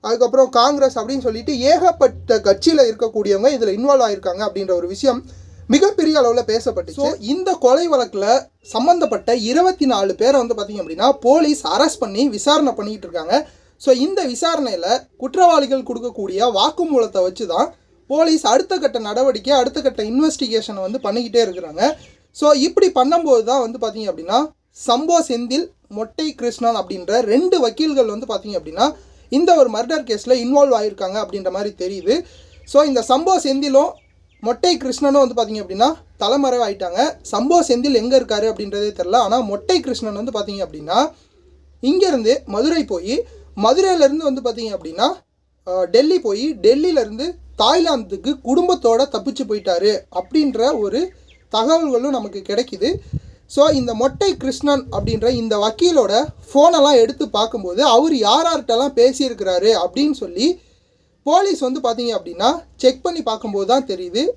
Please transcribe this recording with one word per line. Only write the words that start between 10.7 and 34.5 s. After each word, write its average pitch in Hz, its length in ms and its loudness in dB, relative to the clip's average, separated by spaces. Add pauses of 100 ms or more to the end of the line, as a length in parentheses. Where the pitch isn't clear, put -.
அப்படின்னா 170 260 0 (160)
போலீஸ் 294 380 4 (120)
அரெஸ்ட் 277 300 0
பண்ணி 208 180 -4 (140)
விசாரணை 285 420 0
பண்ணிட்டு 202 300 -10
இருக்காங்க. 170 260 -4 (500)
So, 269 60 2 (140)
இந்த 381 160 -2 (100)
விசாரணையில 247 560 -4 (360)
குற்றவாளிகள் 269 680 2
கொடுக்கக்கூடிய 226 500 -8 (200)
வாக்குமூலத்தை 269 680 0
வச்சு 185 260 -6
தான் 202 160 0 (420)
போலீஸ் 320 420 2
அடுத்த 370 320 0
கட்ட 240 140 -2 (100)
நடவடிக்கை, 247 500 0
அடுத்த 254 200 0 (100)
கட்ட 254 120 -6 (120)
இன்வெஸ்டிகேஷனை 226 760 -2
வந்து 226 200 -6
பண்ணிக்கிட்டே 233 400 0
இருக்கிறாங்க. 175 360 -6 (580)
So, 294 80 4 (200)
இப்படி 370 220 2 (100)
பண்ணும்போது 277 500 2
தான் 269 160 2
வந்து 233 180 -10
பாத்தீங்க 214 280 -8
அப்படின்னா 175 280 0 (460)
சம்போ 311 420 2
செந்தில், 247 400 -4 (300)
மொட்டை 302 320 -6 (100)
கிருஷ்ணன் 233 400 -2
அப்படின்ற 185 400 -2 (140)
ரெண்டு 359 220 4 (100)
வக்கீல்கள் 269 480 0
வந்து 220 180 -8
பாத்தீங்க 196 280 -6
அப்படின்னா 165 280 0 (440)
இந்த 339 180 4 (100)
ஒரு 247 160 6
மர்டர் 240 320 -4
கேஸ்ல 226 340 0
இன்வால்வ் 269 340 4
ஆயிருக்காங்க 202 460 -4
அப்படின்ற 190 340 -6
மாதிரி 208 140 -4 (100)
தெரியுது. 185 340 -2 (580)
So, 285 60 6 (120)
இந்த 254 180 0
சம்போ 330 260 2 (120)
செந்திலும் 277 440 2 (520)
மொட்டை 240 300 0 (100)